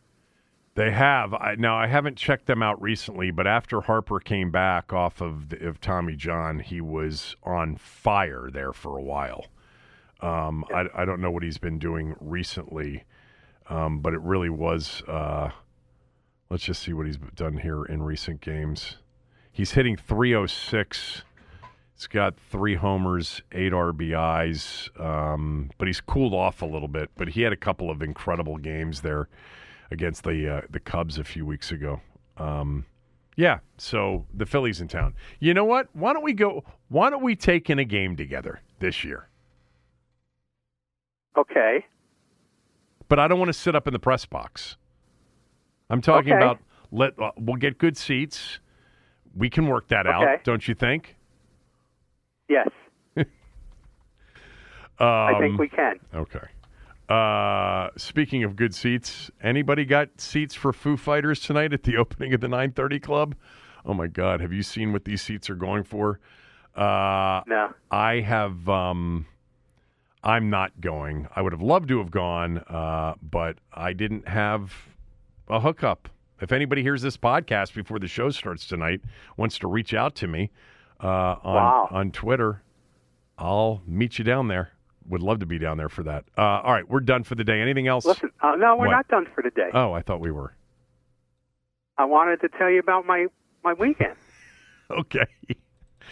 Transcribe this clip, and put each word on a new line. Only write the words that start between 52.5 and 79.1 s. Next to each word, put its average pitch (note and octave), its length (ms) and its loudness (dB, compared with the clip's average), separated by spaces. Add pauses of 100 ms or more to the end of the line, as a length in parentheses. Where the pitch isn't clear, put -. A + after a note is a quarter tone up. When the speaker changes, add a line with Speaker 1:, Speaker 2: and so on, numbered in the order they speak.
Speaker 1:
<laughs> D#3+ 100 2 (1700)
Speaker 2:
I A2 400 6
think G2+ 140 4
Speaker 1:
Um, G2+ 40 0
Speaker 2:
we D3 120 2
can. A#2+ 300 0 (140)
Speaker 1:
Okay. - 340 -6 (600)
Uh, G2+ 880 2
speaking C#3 460 -2
of G2+ 120 -2
good A2 200 0
seats, - 560 -4 (100)
anybody C#3+ 440 2
got C#3+ 360 2
seats D3+ 340 -4
for C#3 160 0
Foo C#3+ 240 0
Fighters D3 460 0
tonight D3 320 0
at C#3 100 -2
the A#2+ 140 2
opening C3 360 0
of B2 80 4
the B2 60 0
nine B2+ 240 0
thirty C#3 280 -2
Club? D3 360 0 (500)
Oh F#2 80 -2
my E2+ 140 -2
God, F2+ 340 0
have F2+ 120 -6
you G2+ 100 -2
seen A2 300 -2
what G2+ 120 -2
these G#2 160 -4
seats - 280 -8
are G2 60 -6
going F#2+ 280 -2
for? G#2 360 -2 (560)
Uh, G2 720 2
Speaker 2:
No. G#2+ 260 0 (160)
Speaker 1:
I A2 320 2
have, G2+ 480 0
um, F2 560 0 (1000)
I'm A2 260 2
not F#2+ 300 0
going. D2+ 560 -4
I F#2+ 60 0
would F#2+ 100 0
have E2 120 -6
loved D#3 260 4
to C3 80 2
have F#2 140 -4
gone, E2+ 480 0
uh, D#2+ 600 -4
but E2 360 -4 (160)
I F2 200 -4
didn't G#2 340 -4
have G#2 460 -2 (760)
a A2+ 100 2
hookup. B2+ 480 0 (320)
If F#2 120 -6
anybody C#3 320 2
hears C3+ 180 0
this C3+ 160 -4
podcast A#2+ 560 0
before A2 260 -6
the F#2+ 80 -4
show A#2+ 220 -2
starts F#2 380 -6
tonight, E2+ 340 -2 (340)